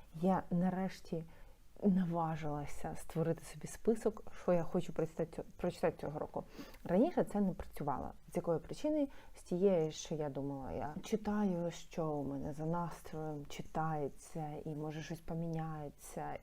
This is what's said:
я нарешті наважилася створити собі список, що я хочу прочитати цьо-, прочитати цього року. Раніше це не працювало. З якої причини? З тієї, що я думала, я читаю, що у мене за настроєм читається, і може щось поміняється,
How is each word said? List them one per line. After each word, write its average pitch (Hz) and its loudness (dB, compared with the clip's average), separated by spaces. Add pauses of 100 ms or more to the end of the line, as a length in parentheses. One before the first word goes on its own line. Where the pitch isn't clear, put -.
(220)
я 185 6
нарешті 180 0 (680)
наважилася 160 2
створити 160 0
собі - -10
список, - 2 (180)
що 180 4
я 170 6
хочу - 0
прочитати 160 -2
цьо-, - -6 (120)
прочитати 170 2
цього 147 -4
року. - -4 (400)
Раніше 233 6
це 202 2
не 196 4
працювало. - -2 (220)
З - -12
якої 165 2
причини? 294 2 (280)
З - -18
тієї, 175 6
що - -6
я 151 0
думала, 139 -4
я 139 -4
читаю, 202 2
що - -4
у 147 0
мене 139 -4
за 151 -4
настроєм 156 -2
читається, 156 -2 (160)
і 156 -4
може 151 -4
щось 160 -6
поміняється, 160 -4